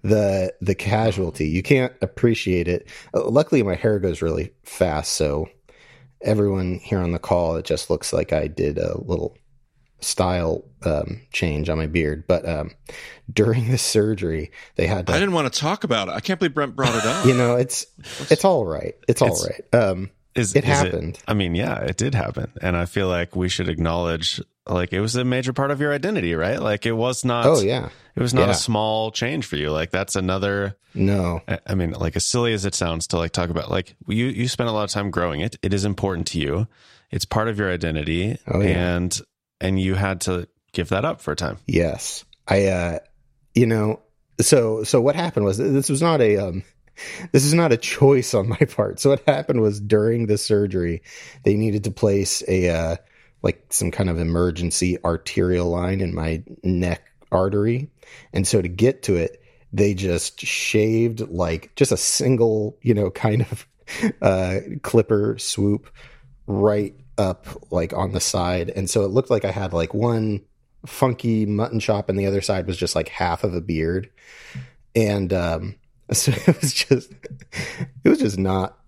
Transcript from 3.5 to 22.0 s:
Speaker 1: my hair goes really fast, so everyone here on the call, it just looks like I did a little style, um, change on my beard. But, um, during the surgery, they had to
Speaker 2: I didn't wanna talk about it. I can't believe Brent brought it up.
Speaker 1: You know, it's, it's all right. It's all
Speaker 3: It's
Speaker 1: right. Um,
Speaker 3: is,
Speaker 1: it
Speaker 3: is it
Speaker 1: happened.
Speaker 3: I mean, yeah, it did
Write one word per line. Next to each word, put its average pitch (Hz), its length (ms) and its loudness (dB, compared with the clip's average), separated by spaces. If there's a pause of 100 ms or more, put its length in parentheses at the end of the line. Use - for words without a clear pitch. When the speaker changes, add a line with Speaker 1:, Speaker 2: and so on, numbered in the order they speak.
Speaker 1:
my 98 140 0
hair 107 240 2
goes 90 220 -2
really 80 300 -2 (120)
fast, 76 480 -2
so 76 360 -2 (720)
everyone 98 600 2
here 101 180 -2
on 87 120 0
the 85 60 -2
call, 85 380 0
it 85 80 -6
just - 260 -4
looks - 220 -2
like - 200 0
I 78 160 0
did 76 300 -2
a 50 220 -4
little 82 360 -4 (640)
style, 90 640 0 (200)
um, 85 360 -2 (120)
change 78 360 -2
on 78 100 0
my 80 80 -2
beard. 76 400 0
But, 85 220 2
um, 76 220 -4 (600)
during 113 380 2
the 127 80 2
surgery, 92 720 0 (260)
they 85 100 2
had 90 200 -2
to 92 60 0
Speaker 2:
I 147 60 2
didn't 190 160 0
wanna 147 160 0
talk 165 340 -2
about 110 240 0
it. 80 40 -6
I 95 80 -4
can't 185 200 -4
believe 156 140 0
Brent 143 200 -2
brought 123 200 0
it 113 100 0
up. 120 220 2
Speaker 1:
You 131 80 6
know, 123 220 2
it's, 127 300 -2 (440)
it's 160 140 4
all 165 200 4
right. 78 300 -4 (120)
It's - 160 2
all 117 60 6
Speaker 3:
It's 82 200 -2
Speaker 1:
right. - 340 0
Um, 95 280 -2 (240)
Speaker 3:
is, 107 200 0
Speaker 1:
it 143 100 4
Speaker 3:
is - 60 2
it - 20 4 (200)
Speaker 1:
happened. - 340 -6
Speaker 3:
I 120 80 0
mean, 92 200 2
yeah, - 260 0
it 65 160 -2
did 131 180 -2